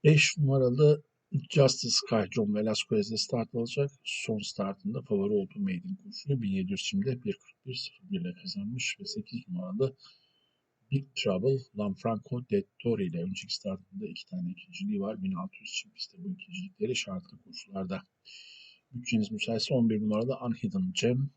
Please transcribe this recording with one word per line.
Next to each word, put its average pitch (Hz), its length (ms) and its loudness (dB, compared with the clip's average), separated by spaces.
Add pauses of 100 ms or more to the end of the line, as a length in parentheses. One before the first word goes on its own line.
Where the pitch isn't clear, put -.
Beş 151 340 8
numaralı 139 640 6 (460)
Justice 127 440 4
Sky 104 360 2
John 104 240 0
Velasquez'de 107 600 0
start - 380 -2
alacak. 123 360 0 (140)
Son - 340 -4
startında 101 640 -4
favori 202 300 2
olduğu 196 260 0
maiden 185 380 -2
koşuyu 139 460 -4
bin 101 80 0
yedi 95 200 0
yüz 95 100 -4
şimdi - 260 -2 (180)
bir 202 80 -2
kırk - 340 -12
bir 127 80 -8
sıfır - 360 -12
bir 190 100 -2
ile 175 220 -6
kazanmış 202 580 -6
ve 196 60 -12
sekiz 156 420 -10
numaralı 92 480 -4 (920)
Big - 240 -2
Trouble 110 440 2 (200)
Lanfranco 110 720 -4
Dettori 101 560 0
ile 85 160 -4
önceki 95 320 -6
startında - 520 -8
iki - 200 -12
tane 90 240 -6
ikinciliği 101 500 -6
var. 110 220 -4
Bin - 100 -2
altı - 280 -6
yüz - 100 -14
için - 200 -8
pistte - 340 -12
bu 190 80 -6
ikincilikleri 185 640 -6
şartlı - 460 -8
koşularda. 95 600 -8 (880)
Bütçeniz 113 380 -2
müsaitse 113 440 -2
on 117 160 6
bir 107 100 2
numaralı 107 360 0 (100)
Unhidden 95 540 -2
Gem 131 360 2